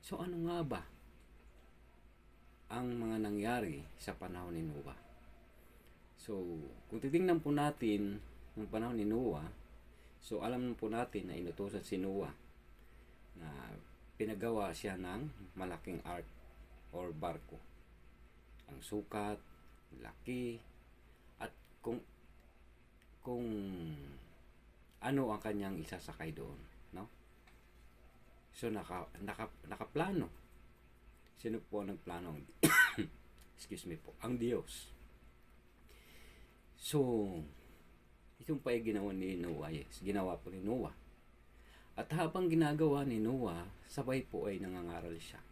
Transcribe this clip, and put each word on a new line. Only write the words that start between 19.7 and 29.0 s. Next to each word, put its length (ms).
laki, 560
at 160
kung, 240
kung 240
ano 320
ang 80
kanyang 400
isasakay 560
doon, 240
no? 160
So, 160
naka-, 400